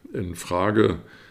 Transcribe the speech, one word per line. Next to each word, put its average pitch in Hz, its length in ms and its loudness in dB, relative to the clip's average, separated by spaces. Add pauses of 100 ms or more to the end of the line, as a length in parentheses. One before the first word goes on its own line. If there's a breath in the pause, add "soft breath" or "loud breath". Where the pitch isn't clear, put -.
(140)
in 90 200 -6
Frage. 92 640 2 (300 loud breath)